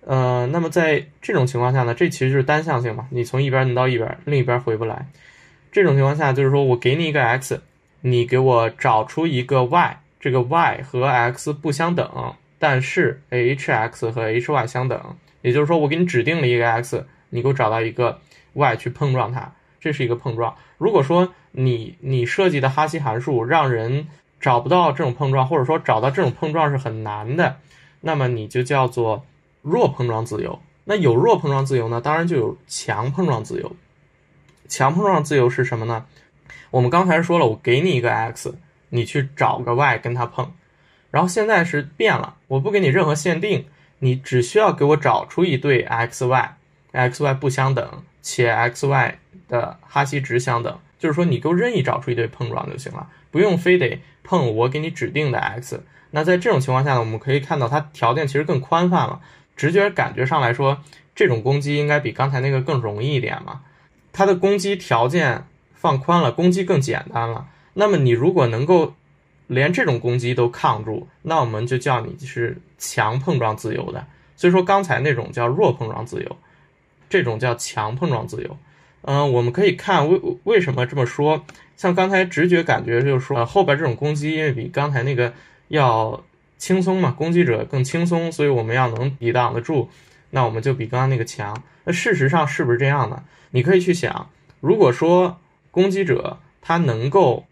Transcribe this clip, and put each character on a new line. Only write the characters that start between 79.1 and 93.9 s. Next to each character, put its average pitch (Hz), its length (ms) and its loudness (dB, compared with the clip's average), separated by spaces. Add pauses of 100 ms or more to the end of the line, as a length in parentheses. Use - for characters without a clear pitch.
我 120 80 4
们 120 120 0
可 185 100 0
以 185 100 4
看 160 360 0
为， 185 100 4 (260)
为 208 140 4
什 160 140 -2
么 127 140 0
这 143 80 -8
么 135 100 0
说。 147 400 0 (320)
像 180 160 0
刚 185 160 2
才 190 160 2
直 180 220 0
觉 170 160 4
感 123 200 0
觉 120 180 0
就 135 180 2
是 - 0 -
说， 131 180 -4
呃， 117 80 0
后 196 180 2
边 185 140 2
这 160 80 -4
种 120 100 0
攻 151 200 -2
击 147 180 -4
因 156 100 -2
为 151 80 0
比 131 160 -6
刚 143 220 -2
才 127 140 -2
那 139 100 -2
个 120 180 0 (360)
要 117 560 0 (340)
轻 185 240 0
松 185 180 0
嘛， 147 120 2
攻 165 200 -2
击 170 140 4
者 113 200 0
更 131 180 -2
轻 170 240 -2
松， 170 240 0
所 156 120 -2
以 147 60 4
我 120 140 2
们 113 120 -4
要 127 140 2
能 123 280 -4
抵 117 140 -2
挡 120 220 2
得 120 80 -4
住， 139 280 -2 (420)
那 131 120 0
我 117 60 0
们 110 100 -6
就 131 140 -2
比 123 140 -6
刚 127 120 -4
刚 127 80 0
那 131 100 0
个 110 60 -2
强。 107 320 -10 (280)
那 165 100 -2
事 190 220 0
实 135 120 0
上 151 200 2
是 - 160 -4
不 123 80 0
是 120 80 2
这 135 80 0
样 139 220 0
呢？ - 140 -12 (280)
你 127 100 0
可 175 140 4
以 180 40 6
去 180 140 0